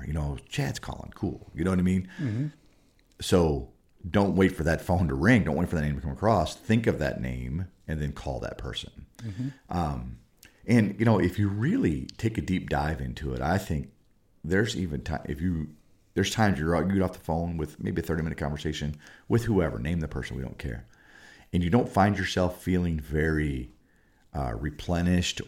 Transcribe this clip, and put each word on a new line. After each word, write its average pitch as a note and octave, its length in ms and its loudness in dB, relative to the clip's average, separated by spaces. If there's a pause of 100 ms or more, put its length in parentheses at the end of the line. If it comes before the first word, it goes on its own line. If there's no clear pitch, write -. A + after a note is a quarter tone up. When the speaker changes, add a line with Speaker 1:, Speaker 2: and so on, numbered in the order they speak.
Speaker 1:
you D2 80 -4
know, D#2 240 -2 (100)
Chad's D2 300 -4
calling, - 380 -12
cool." - 400 -6
You D#2+ 80 -2
know F#2 80 2
what F#2 80 4
I F2+ 40 4
mean? F#2 240 2 (140)
Speaker 2:
Mm-hmm. B2+ 260 -2 (720)
Speaker 1:
So D#2 500 2 (400)
don't G2+ 260 4
wait F#2 200 6
for E2 80 -2
that D#2 180 2
phone F2 260 2
to C2+ 80 0
ring. F#2+ 300 6
Don't C#2+ 100 0
wait F2 140 0
for F2+ 60 -2
that D#2 60 2
name D2 140 0
to C2+ 60 -6
come C#2 100 -4
across. F#2 440 2
Think A2+ 300 2
of E2+ 140 2
that C#2 220 0
name B1+ 460 -4 (200)
and D#2+ 140 -2
then D2 100 -2
call C2+ 300 -6
that - 180 -8
person. - 460 -10 (180)
Speaker 2:
Mm-hmm. A2+ 240 -6 (220)
Speaker 1:
Um, C2 480 -4 (500)
and, A2+ 320 4
you A2+ 60 2
know, A2 140 6
if F2+ 200 2
you G2+ 100 4
really G#2 580 0 (100)
take A2+ 200 -2
a F2 40 -2
deep F#2 280 -2
dive D2 320 -2
into C2 320 -6
it, B1 80 -4
I D#2+ 160 2
think D#2+ 320 -4 (540)
there's G2+ 340 0
even D2+ 240 -4
ti-, D#2+ 140 -4 (100)
if D2 160 -6
you, E2 260 0 (460)
there's F#2+ 180 0
times G2 280 2
you're E2 160 2
out, E2 120 2
you G2 60 0
get G2 80 4
off F2+ 120 0
the - 60 -16
phone E2+ 380 -4
with D#2 260 -6
maybe F#2 180 -2
a - 40 -4
thirty-minute D#2+ 320 -2
conversation D2 580 -4 (320)
with A2+ 180 2
whoever, F2+ 340 2
name D#2+ 200 -2
the D#2 80 -2
person, B1 300 -6
we C2 60 -6
don't A#1+ 140 -10
care. A#1+ 280 -8 (680)
And F2+ 120 2
you F2 60 0
don't B2 200 4
find G2+ 280 4
yourself F2+ 440 0
feeling F2 380 2
very, D2+ 720 0 (640)
uh, C2+ 220 -2
replenished E2+ 920 0